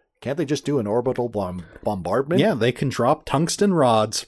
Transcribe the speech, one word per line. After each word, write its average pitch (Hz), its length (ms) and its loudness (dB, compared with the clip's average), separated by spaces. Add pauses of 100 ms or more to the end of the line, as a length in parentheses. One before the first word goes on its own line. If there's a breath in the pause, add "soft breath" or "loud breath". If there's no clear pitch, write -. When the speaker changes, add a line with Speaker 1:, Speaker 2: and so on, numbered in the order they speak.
(200)
Speaker 1:
can't 135 160 -6
they 170 80 -2
just 139 220 -4
do 143 120 0
an 107 80 -2
orbital 120 420 -2
bom-, 92 360 -6 (180)
bombardment? 104 580 0
Speaker 2:
Yeah, 202 140 2
they 120 180 0
can 139 180 -2
drop 123 340 0
tungsten 170 480 2
rods 113 560 2